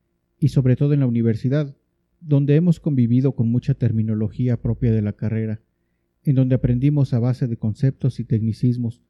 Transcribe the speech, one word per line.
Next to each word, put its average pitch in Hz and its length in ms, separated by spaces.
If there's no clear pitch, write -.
y 147 80
sobre 127 260
todo 143 180
en 147 60
la 135 80
universidad, 123 680
donde 143 360
hemos 170 240
convivido 127 560
con 113 120
mucha 123 260
terminología 110 840
propia 117 300
de 110 120
la 104 100
carrera, 110 480
en 139 100
donde 131 180
aprendimos 131 580
a 123 60
base 123 300
de 113 100
conceptos 127 600
y 113 60
tecnicismos, 117 840